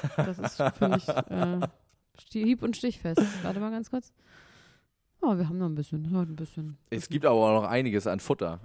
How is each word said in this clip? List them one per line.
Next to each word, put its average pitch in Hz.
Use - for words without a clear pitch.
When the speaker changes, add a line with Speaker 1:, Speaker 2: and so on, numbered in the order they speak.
Speaker 1:
Das 185
ist, -
finde 190
ich, -
Speaker 2:
<laughs> 131
Speaker 1:
äh, 180
sti-, -
hieb- 240
und 233
stichfest. 202
Warte 185
mal 214
ganz 226
kurz. 254
Oh, 233
wir 175
haben 175
noch 185
ein 160
bisschen, 156
heute 175
ein 160
bisschen, 156
Speaker 2:
Es -
Speaker 1:
bisschen. -
Speaker 2:
gibt 147
aber 127
auch 110
noch 104
einiges 113
an 98
Futter. 87